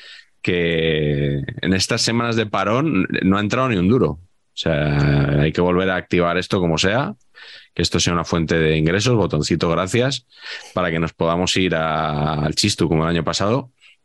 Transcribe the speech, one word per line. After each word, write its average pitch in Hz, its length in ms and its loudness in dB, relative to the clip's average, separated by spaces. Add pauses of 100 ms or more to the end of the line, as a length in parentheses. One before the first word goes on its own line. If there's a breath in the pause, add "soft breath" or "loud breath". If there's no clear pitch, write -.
(420 loud breath)
que 80 960 0 (260)
en 92 120 0
estas 104 280 0
semanas 117 340 -2
de 113 120 0
parón 104 580 0 (160)
no 98 160 4
ha 104 40 0
entrado 123 280 0
ni 107 80 0
un 87 100 2
duro. 104 220 4
O - 460 -14
sea, 71 840 0
hay 76 120 2
que 90 100 0
volver 90 300 2
a 90 60 0
activar 87 420 0
esto 98 200 -2
como 82 200 0
sea, 127 340 0 (600 loud breath)
que 87 80 0
esto 85 160 0
sea 87 140 0
una 85 120 0
fuente 85 320 0
de 80 180 4
ingresos, 92 400 2
botoncito 82 540 0
gracias, 113 560 0 (480 loud breath)
para 90 160 0
que 82 100 0
nos 82 140 -2
podamos 85 440 0
ir 90 180 0
a, 78 580 -2
al 76 220 -2
Chistu 90 340 0
como 80 140 2
el 82 80 0
año 85 120 0
pasado 98 460 -2 (360 soft breath)